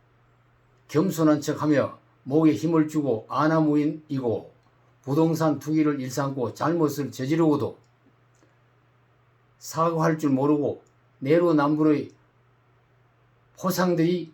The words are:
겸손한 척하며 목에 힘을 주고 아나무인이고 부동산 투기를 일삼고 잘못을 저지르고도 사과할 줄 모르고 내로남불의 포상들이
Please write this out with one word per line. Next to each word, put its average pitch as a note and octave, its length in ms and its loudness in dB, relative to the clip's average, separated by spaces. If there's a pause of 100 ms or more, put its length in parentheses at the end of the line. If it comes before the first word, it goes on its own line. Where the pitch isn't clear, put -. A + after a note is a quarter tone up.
(880)
겸손한 D#3 540 2
척하며 C#3+ 580 -2 (240)
목에 D3+ 300 4
힘을 D#3 340 0
주고 C#3 420 -2
아나무인이고 D3 1200 -2 (520)
부동산 D#3 560 0
투기를 D3+ 420 0
일삼고 C3 540 -4
잘못을 C#3+ 560 -2
저지르고도 C#3+ 680 0 (1800)
사과할 D#3+ 580 -2
줄 D3+ 140 -2
모르고 C#3 500 0 (380)
내로남불의 D#3 920 2 (1500)
포상들이 F3 760 0